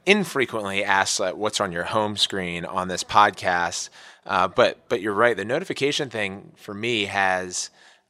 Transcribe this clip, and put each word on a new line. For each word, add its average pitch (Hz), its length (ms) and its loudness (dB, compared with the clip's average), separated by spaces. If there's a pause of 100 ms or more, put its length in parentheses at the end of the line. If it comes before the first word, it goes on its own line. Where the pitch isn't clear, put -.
infrequently 120 800 2
asked, 98 380 2
uh, 92 100 0
what's 104 260 -4
on 98 140 0
your 85 120 -4
home 104 340 0
screen 87 480 -2
on 92 220 -4
this 90 140 -4
podcast, 92 880 2 (380)
uh, 95 220 2
but, 101 420 2
but 117 100 -2
you're 104 140 -2
right. 113 240 4
The 98 80 -4
notification 143 640 -2
thing 98 460 -6
for - 180 -12
me 107 320 -2
has, 92 640 0 (400)